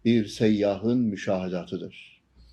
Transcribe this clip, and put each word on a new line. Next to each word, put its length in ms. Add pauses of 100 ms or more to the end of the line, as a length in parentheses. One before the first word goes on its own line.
bir 220
seyyahın 720
müşahedatıdır. 1200 (320)